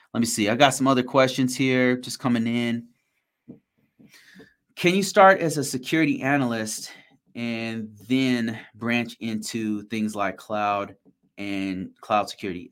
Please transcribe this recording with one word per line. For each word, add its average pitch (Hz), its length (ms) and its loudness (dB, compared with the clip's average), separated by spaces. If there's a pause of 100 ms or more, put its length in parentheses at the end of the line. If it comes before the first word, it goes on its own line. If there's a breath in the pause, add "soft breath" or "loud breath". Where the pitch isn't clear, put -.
(140 soft breath)
Let 117 60 -2
me 117 60 0
see. 107 220 0
I 113 60 2
got 131 200 6
some 131 120 0
other 127 160 4
questions 131 540 2
here 127 400 2
just 123 240 -10
coming 117 260 0
in. 117 400 -4 (1900 loud breath)
Can 180 180 2
you 202 80 2
start 190 380 8
as 156 180 -2
a 135 60 -2
security 143 580 0
analyst 120 680 -2 (420 loud breath)
and 113 540 -8 (200)
then 123 480 0 (200 loud breath)
branch 117 420 -2
into 110 640 -4
things 107 300 -4
like 101 220 -2
cloud 101 580 -4 (440)
and 98 520 -6 (100)
cloud 104 280 0
security? 90 440 -10